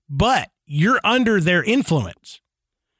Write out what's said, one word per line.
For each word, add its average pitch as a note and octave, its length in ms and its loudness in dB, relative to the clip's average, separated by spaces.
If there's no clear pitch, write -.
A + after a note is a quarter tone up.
But E3+ 420 -2
you're E3 380 0
under A3+ 380 2
their E3+ 220 0
influence. - 760 -4